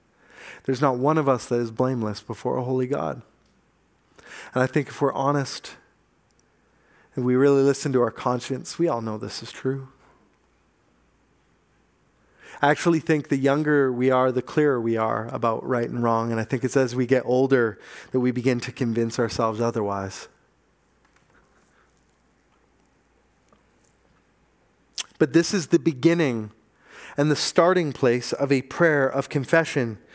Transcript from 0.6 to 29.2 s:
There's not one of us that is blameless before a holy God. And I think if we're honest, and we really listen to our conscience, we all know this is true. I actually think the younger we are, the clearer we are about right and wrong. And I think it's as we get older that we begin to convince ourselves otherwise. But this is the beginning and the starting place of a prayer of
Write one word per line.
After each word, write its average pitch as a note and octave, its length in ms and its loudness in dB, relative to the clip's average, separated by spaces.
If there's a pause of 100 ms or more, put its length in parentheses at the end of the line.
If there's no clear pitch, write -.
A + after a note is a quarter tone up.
There's C3 160 -2
not C3+ 180 2
one D3 200 2
of D3 100 0
us B2+ 200 0
that A#2+ 120 0
is A#2+ 100 -2
blameless A2+ 520 -2
before B2+ 360 -6
a B2+ 60 -4
holy B2+ 240 -2
God. C#3 340 -6 (1300)
And B2+ 100 2
I C3 40 0
think C#3 200 -2
if - 140 -8
we're C#3 120 0
honest, C#3 640 -4 (1400)
and B2+ 120 -4
we B2 100 2
really C#3 260 6
listen C#3 300 2
to B2+ 100 4
our A2+ 100 2
conscience, - 680 -4
we E3+ 80 2
all A#2+ 140 -2
know A2 160 -6
this A2 260 -10
is A2+ 80 -14
true. C3+ 380 -6 (2750)
I C#3+ 100 4
actually E3 280 2
think D3 280 0
the C#3+ 100 0
younger C#3 540 2
we B2+ 200 2
are, B2+ 200 4
the B2 100 -2
clearer C#3+ 380 2
we A2+ 160 0
are A2+ 380 -2
about A#2 340 -2
right A#2+ 220 -2
and A#2+ 140 -4
wrong. A#2 280 2
And A2+ 80 -2
I A2 40 -2
think A#2 200 -4
it's C3 140 0
as B2+ 180 0
we B2+ 100 0
get B2 200 2
older B2 540 2 (320)
that C3 80 0
we B2+ 120 2
begin B2 300 0
to - 100 -10
convince A#2 460 -2
ourselves A2+ 420 -2
otherwise. G2+ 680 -4 (4000)
But C#3+ 160 2
this E3+ 200 2
is F3 140 -2
the E3+ 120 4
beginning C3 720 0 (640)
and D3+ 160 2
the C#3 40 2
starting F3 560 2
place B2 420 0
of C#3 180 0
a C3+ 120 2
prayer D3+ 440 2
of C3+ 220 -2